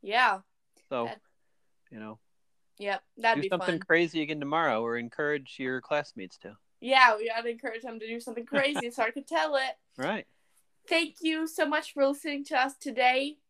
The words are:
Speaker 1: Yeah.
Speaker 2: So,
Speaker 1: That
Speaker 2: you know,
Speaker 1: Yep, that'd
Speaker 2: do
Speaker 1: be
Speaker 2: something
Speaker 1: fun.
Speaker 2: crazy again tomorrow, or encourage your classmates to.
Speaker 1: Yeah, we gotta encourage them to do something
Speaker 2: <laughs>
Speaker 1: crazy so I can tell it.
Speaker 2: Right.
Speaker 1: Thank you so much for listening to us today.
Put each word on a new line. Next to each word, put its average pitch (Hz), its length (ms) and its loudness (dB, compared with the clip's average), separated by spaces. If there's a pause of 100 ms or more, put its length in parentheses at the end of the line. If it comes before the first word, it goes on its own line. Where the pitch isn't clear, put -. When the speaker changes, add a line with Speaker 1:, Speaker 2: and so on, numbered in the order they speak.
Speaker 1:
Yeah. 208 380 2 (500)
Speaker 2:
So, 120 160 -2
Speaker 1:
That 220 140 -10 (680)
Speaker 2:
you 113 80 -16
know, 110 200 -14 (600)
Speaker 1:
Yep, 202 240 -4 (160)
that'd 226 240 4
Speaker 2:
do - 0 -
Speaker 1:
be 196 60 -2
Speaker 2:
something 180 300 0
Speaker 1:
fun. - 20 -4
Speaker 2:
crazy 165 420 2
again 151 180 -4
tomorrow, 143 420 2
or 117 160 -2
encourage 139 600 -4
your 127 220 -4
classmates 127 580 -6
to. 101 180 -18 (260)
Speaker 1:
Yeah, 247 360 6
we 226 100 -6
gotta 233 220 -4
encourage 233 320 -8
them 226 180 -12
to 220 60 -12
do 233 140 -8
something 233 260 -10
Speaker 2:
<laughs> - 80 -10
Speaker 1:
crazy 277 360 0
so 240 120 -2
I 220 80 2
can 277 140 -8
tell 311 320 0
it. 262 200 -2 (220)
Speaker 2:
Right. 175 280 -4 (600)
Speaker 1:
Thank 330 320 0
you 320 260 -2
so 320 200 0
much 302 260 -2
for 277 140 4
listening 285 400 -2
to 294 120 0
us 277 200 2
today. 262 580 0 (140)